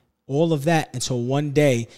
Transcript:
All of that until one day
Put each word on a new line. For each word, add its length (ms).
All 280
of 100
that 300
until 280
one 280
day 480